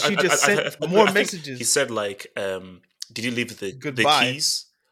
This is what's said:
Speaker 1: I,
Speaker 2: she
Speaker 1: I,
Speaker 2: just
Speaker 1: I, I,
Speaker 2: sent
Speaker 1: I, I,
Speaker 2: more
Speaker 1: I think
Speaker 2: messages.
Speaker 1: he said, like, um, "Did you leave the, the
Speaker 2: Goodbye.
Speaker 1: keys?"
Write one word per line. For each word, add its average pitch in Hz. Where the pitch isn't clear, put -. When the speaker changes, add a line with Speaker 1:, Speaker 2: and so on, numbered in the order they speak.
Speaker 1:
I, -
Speaker 2:
she 202
Speaker 1:
I, 147
Speaker 2:
just 147
Speaker 1:
I, 143
I, 202
Speaker 2:
sent 151
Speaker 1:
I, 143
I, 151
Speaker 2:
more 202
Speaker 1:
I 196
think 190
Speaker 2:
messages. 151
Speaker 1:
he 120
said, 131
like, 104
um, 92
"Did 113
you 123
leave 120
the, 98
the 131
Speaker 2:
Goodbye. 131
Speaker 1:
keys?" -